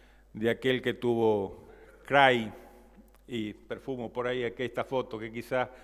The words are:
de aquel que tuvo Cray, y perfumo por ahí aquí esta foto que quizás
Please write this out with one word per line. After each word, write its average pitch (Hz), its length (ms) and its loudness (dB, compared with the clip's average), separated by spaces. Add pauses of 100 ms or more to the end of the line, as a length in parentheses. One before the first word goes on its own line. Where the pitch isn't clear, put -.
(320)
de 113 180 0
aquel 127 320 0
que 120 120 0
tuvo 110 720 0 (380)
Cray, 127 460 6 (800)
y 107 220 -6
perfumo 117 580 -10
por 123 140 -4
ahí 123 160 -2
aquí 117 220 -4
esta 120 200 -4
foto 127 320 -4
que 113 140 -10
quizás 120 380 -4 (160)